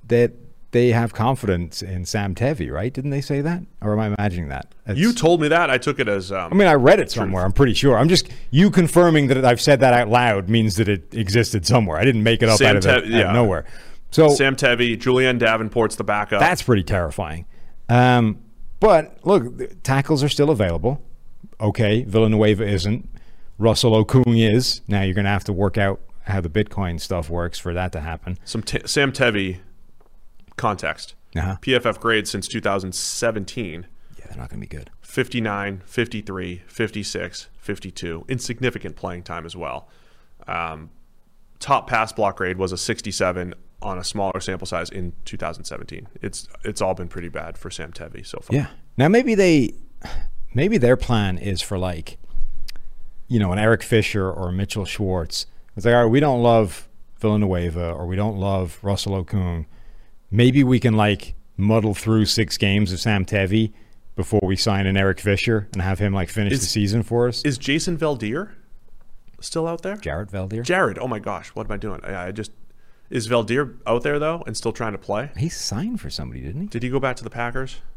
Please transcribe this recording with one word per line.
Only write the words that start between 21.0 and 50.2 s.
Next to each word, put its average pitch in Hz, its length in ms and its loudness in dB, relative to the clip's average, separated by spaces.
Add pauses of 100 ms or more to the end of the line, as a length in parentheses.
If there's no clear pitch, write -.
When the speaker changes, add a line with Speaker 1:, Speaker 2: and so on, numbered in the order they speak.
Speaker 1:
Okay, 110 440 2
Villanueva 107 600 4
isn't. 101 420 -2 (500)
Russell 113 340 4 (120)
Okung 120 340 4 (160)
is. - 340 0
Now 101 140 2
you're 98 120 0
gonna 101 160 2
have 101 140 0
to 107 80 -4
work 92 260 0
out 98 220 0 (240)
how 98 180 -2
the 82 80 -4
Bitcoin 92 500 -2
stuff 85 300 -4
works 85 280 -4
for 90 160 -6
that 90 180 -4
to 80 80 -6
happen. 82 440 -8
Speaker 2:
Some - 180 -6
Te-, - 240 -6
Sam 143 260 0
Tevi 101 480 0 (960)
context. - 580 -4 (200)
Speaker 1:
Uh-huh. 92 280 -2
Speaker 2:
P 131 120 0
F 120 120 2
F 107 120 -2
grades 110 320 0
since 98 160 -6
two 110 140 -6
thousand 98 340 -2
seventeen. 101 920 -6 (320)
Speaker 1:
Yeah, - 100 -16
they're - 80 -14
not 60 140 -12
gonna 53 100 -12
be 50 60 -12
good. - 240 -16 (100)
Speaker 2:
Fifty-nine, 101 840 -6
fifty-three, 98 800 -6
fifty-six, 98 880 -8
fifty-two. 87 720 -10
Insignificant 120 680 -6
playing 90 260 -10
time 82 240 -12
as 85 100 -14
well. 73 320 -12 (580)
Um, 82 440 -8 (680)
top 135 280 -2
pass 110 240 -2
block 98 240 -2
grade 92 220 -4
was 92 140 -2
a 90 40 -8
sixty-seven 92 800 -4 (260)
on 95 180 -8
a 87 60 -10
smaller 98 360 -4
sample 92 260 -8
size 85 240 -6
in 90 220 -8 (120)
two - 120 -10
thousand 82 280 -8
seventeen. - 420 -12 (140)
It's, - 260 -10 (180)
it's 104 160 -8
all 95 140 -2
been 90 140 -8
pretty 87 200 -10
bad 80 300 -12
for 92 120 -12
Sam 80 220 -12
Tevi - 320 -14
so - 160 -14
far. - 140 -6
Speaker 1:
Yeah. 143 140 0 (280)
Now 139 120 4
maybe 220 260 4
they, 170 400 4 (800)